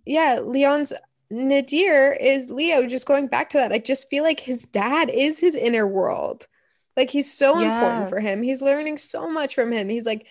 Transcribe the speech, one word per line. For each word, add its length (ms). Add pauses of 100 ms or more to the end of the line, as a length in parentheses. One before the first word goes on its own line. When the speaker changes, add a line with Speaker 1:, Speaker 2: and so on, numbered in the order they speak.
Speaker 1:
yeah, 380
Leon's 480 (380)
nadir 840
is 360
Leo. 380
Just 180
going 220
back 240
to 80
that, 120
I 60
just 320
feel 140
like 160
his 260
dad 460
is 280
his 160
inner 320
world. 600 (500)
Like, 140
he's 200
so 280
important 500
for 60
Speaker 2:
Yes. 80
Speaker 1:
him. 180
He's 220
learning 340
so 320
much 240
from 180
him. 160
He's 200
like, 240